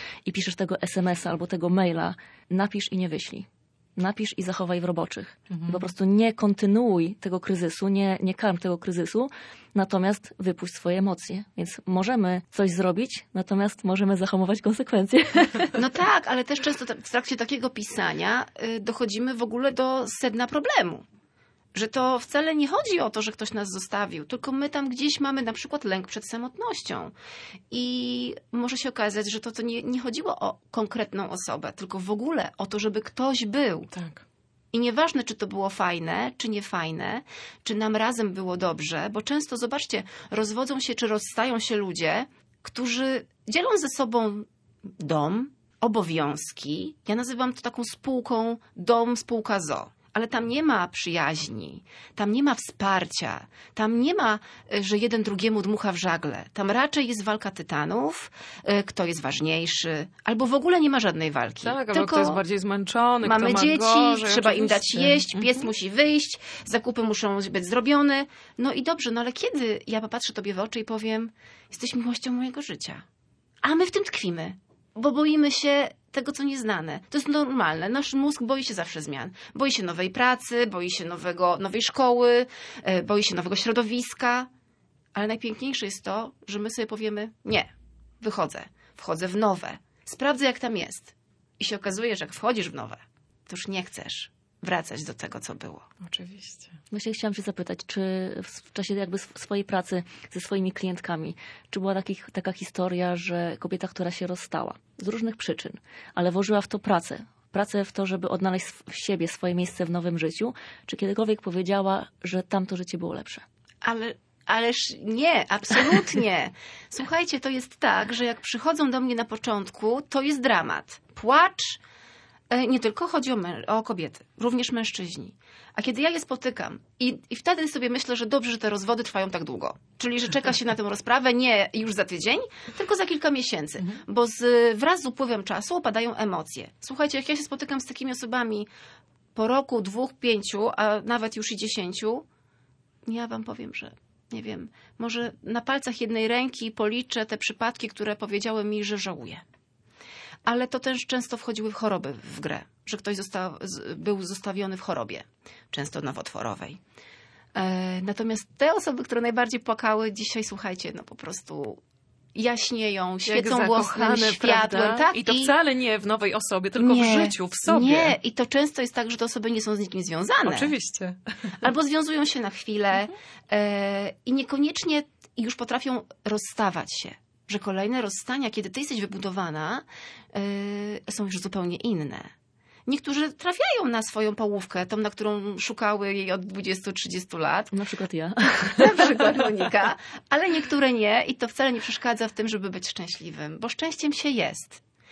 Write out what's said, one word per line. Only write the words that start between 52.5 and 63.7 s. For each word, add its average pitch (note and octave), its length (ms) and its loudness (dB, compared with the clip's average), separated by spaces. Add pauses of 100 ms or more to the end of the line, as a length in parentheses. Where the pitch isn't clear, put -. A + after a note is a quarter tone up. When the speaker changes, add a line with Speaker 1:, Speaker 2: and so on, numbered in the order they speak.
Speaker 3:
wsparcia, F3 920 -2 (260)
tam A3 260 2
nie C#4+ 140 2
ma, A3+ 260 2 (340)
e, G3+ 100 0
że G3+ 140 2
jeden A3 260 2
drugiemu G#3 380 2
dmucha G#3 300 0
w F3 60 -4
żagle. E3 560 -2
Tam G3 180 0
raczej C#4 360 2
jest G#3+ 160 -4
walka G#3+ 280 -2
tytanów, F#3 800 -4 (320)
e, G3+ 200 2
kto G3 220 -4
jest E3 160 -4
ważniejszy, D#3+ 840 -2 (160)
albo A3+ 240 2
w A#3 60 2
ogóle E4 280 6
nie D4 80 6
ma C4+ 100 4
żadnej D#3+ 320 2
walki. A#2+ 320 -2
Speaker 2:
Tak, B3 140 0
albo A3 160 -2
Speaker 3:
Tylko - 140 4
Speaker 2:
kto D#4 120 4
jest D4 120 4
bardziej G3 280 0
zmęczony, G#3 680 2
Speaker 3:
mamy A3 180 6
Speaker 2:
kto G3 80 4
ma G3 80 6
Speaker 3:
dzieci, G#3 180 6